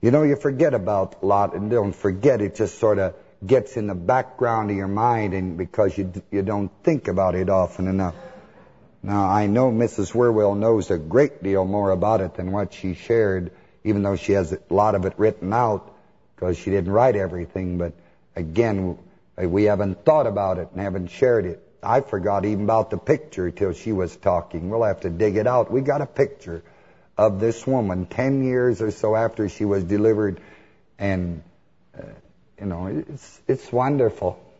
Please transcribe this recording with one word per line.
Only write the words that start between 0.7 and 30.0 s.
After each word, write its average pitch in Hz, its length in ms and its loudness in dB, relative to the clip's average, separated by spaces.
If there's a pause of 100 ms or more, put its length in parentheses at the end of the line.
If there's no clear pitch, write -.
about 98 500 -2
Lot, 101 300 2
and 101 160 -4
don't 104 240 0
forget, 104 460 0
it 101 140 -4
just - 240 -4
sort 107 220 2
of 92 160 -2 (280)
gets - 320 2
in 107 120 -4
the 98 80 -6
background 113 720 -2
of 104 60 -2
your 98 100 -4
mind, 107 480 0
and 92 240 -4
because 92 400 0
you, 92 140 -4 (180)
you 101 120 0
don't 101 280 -2 (140)
think 160 240 0
about 92 260 2
it 92 140 -2
often 95 400 0
enough. 95 260 -2 (920)
Now, 98 240 0
I 104 200 2
know 123 220 4
Missus 110 420 -2
Wierwille 107 440 4
knows 107 340 2
a 95 60 0
great 85 460 0
deal 95 240 0
more 98 240 -2
about 95 320 2
it 87 140 -8
than 92 160 -6
what 98 200 -4
she 95 220 -8
shared, 95 580 0 (320)
even 101 180 0
though 98 140 0
she - 160 -2
has 92 220 2
a - 40 -10 (120)
lot 101 240 4
of 92 100 0
it 92 140 -2
written 104 340 0
out, 113 420 0 (420)
'cause 90 200 -2
she - 140 -6
didn't 92 200 0
write 117 240 4
everything. 90 600 -4
But 87 160 -4 (420)
again, 92 640 -2 (400)
we 92 280 0
haven't 101 420 0
thought 156 200 4
about 98 320 -2
it 85 140 -8
and - 80 -10
haven't 95 280 -6
shared 117 360 2
it. 87 180 -8 (200)
I 113 180 2
forgot 101 460 -2
even 104 180 -2
about 110 240 0
the 101 80 -6
picture 95 540 -2
till 92 240 -2
she 113 180 -8
was 92 240 -4
talking. 87 540 -2
We'll 113 140 0
have 101 160 -2
to 92 100 -6
dig 98 260 0
it 107 100 0
out. 123 240 2
We 131 120 0
got 143 180 0
a 143 60 -6
picture 90 560 -4 (560)
of 101 220 2
this 113 260 -2
woman 98 400 0
ten 135 360 0
years 123 380 2
or 110 100 -2
so 107 240 0
after 110 360 0
she - 160 -4
was 98 180 0
delivered, 104 560 2 (580)